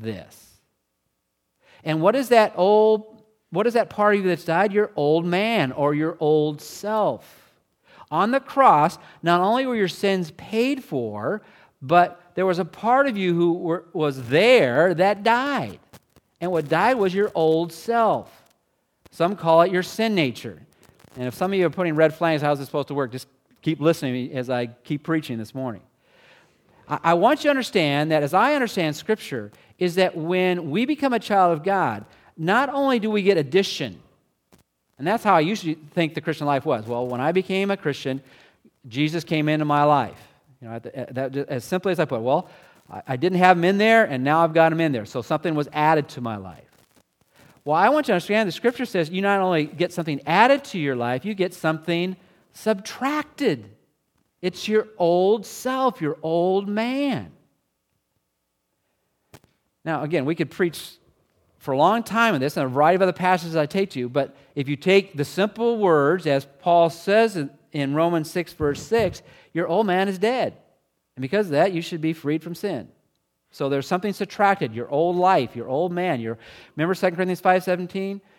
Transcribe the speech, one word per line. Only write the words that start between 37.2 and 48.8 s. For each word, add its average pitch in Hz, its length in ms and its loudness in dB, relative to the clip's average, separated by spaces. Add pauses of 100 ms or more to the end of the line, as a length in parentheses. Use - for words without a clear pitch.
I 147 120 0
became 190 400 -2
a 196 40 -4
Christian, 135 460 -6 (640)
Jesus 151 380 -2
came 156 240 -2
into 151 160 0
my 147 180 2
life. 143 380 2 (400)
You 117 80 -18
know, 113 60 -12
at 117 100 -12
the, - 120 -16
at 127 180 -10
that, 135 220 -6 (120)
as 127 160 -8
simply 180 260 -4
as 165 80 -2
I 170 60 0
put 143 140 -2
it, 110 40 -6
well, 139 260 0 (400)
I, 98 200 -14
I 131 80 -4
didn't 175 220 0
have 185 180 8
him 170 80 0
in 196 140 2
there, 220 260 6
and 131 180 -4
now 156 220 4
I've 160 100 0
got 165 160 6
him 160 100 0
in 160 120 0
there. 113 120 -4
So 123 160 -8
something 156 360 -4
was 147 160 -2
added 151 380 2
to - 100 -14
my 117 160 -6
life. 92 280 -16 (1000)
Well, 147 120 -2
I 190 140 6
want 302 160 2
you 240 60 0
to - 20 4
understand 208 340 0
the 170 40 -2
Scripture 254 340 -2